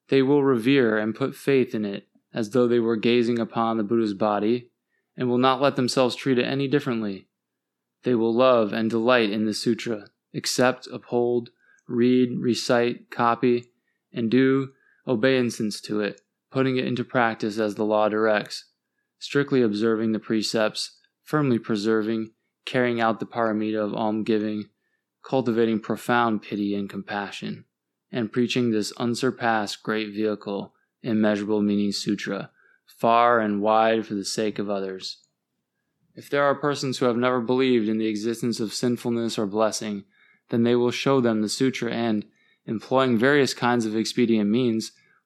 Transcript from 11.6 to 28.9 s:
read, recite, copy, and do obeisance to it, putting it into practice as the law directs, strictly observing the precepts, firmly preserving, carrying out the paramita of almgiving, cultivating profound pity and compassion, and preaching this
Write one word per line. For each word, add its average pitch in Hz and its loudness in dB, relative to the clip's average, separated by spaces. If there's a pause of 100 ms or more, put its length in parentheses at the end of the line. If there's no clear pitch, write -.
read, 127 2
recite, 120 0
copy, 120 2 (460)
and 117 -2
do 131 2 (380)
obeisance 123 0
to 104 -6
it, 101 -6 (300)
putting 131 0
it 131 -4
into 123 -4
practice 113 -2
as 107 0
the 110 -2
law 107 2
directs, 107 0 (540)
strictly 143 0
observing 110 0
the 107 -2
precepts, 107 -2 (240)
firmly 139 0
preserving, 110 -2 (340)
carrying 123 -2
out 113 0
the 113 -6
paramita 107 -2
of 104 -4
almgiving, 107 -2 (540)
cultivating 113 0
profound 117 -2
pity 101 -4
and 101 -6
compassion, 101 -10 (460)
and 156 -4
preaching 120 0
this 107 -2